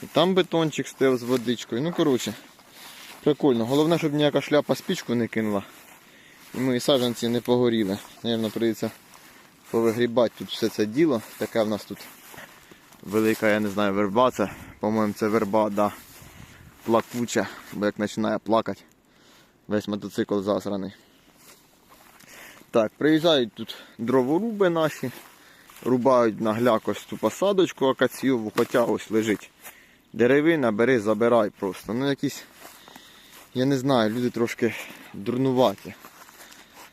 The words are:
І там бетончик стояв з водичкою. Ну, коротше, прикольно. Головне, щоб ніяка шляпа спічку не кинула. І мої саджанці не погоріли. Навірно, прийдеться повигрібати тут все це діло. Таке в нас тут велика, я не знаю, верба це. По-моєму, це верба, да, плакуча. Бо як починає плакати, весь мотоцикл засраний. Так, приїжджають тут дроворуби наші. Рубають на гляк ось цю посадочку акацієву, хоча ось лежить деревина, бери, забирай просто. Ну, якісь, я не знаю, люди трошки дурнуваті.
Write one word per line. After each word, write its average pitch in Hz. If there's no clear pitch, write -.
І -
там 180
бетончик 165
стояв 131
з 117
водичкою. 120
Ну, 170
коротше, 139
прикольно. 127
Головне, 151
щоб 151
ніяка 147
шляпа 147
спічку -
не 117
кинула. 107
І 104
мої 123
саджанці 123
не 117
погоріли. 113
Навірно, 113
прийдеться 110
повигрібати 117
тут 98
все -
це 107
діло. 123
Таке 113
в 104
нас 104
тут -
велика, 110
я 107
не 104
знаю, 101
верба 104
це. 101
По-моєму, 107
це 110
верба, 107
да, 101
плакуча. 113
Бо 101
як 104
починає 107
плакати, 104
весь 104
мотоцикл 104
засраний. 98
Так, 110
приїжджають 151
тут -
дроворуби 165
наші. 156
Рубають 120
на 110
гляк 113
ось -
цю 107
посадочку 180
акацієву, 123
хоча 120
ось 110
лежить 107
деревина, 139
бери, 117
забирай 107
просто. 95
Ну, 135
якісь, 139
я 127
не 139
знаю, 123
люди 123
трошки 113
дурнуваті. 120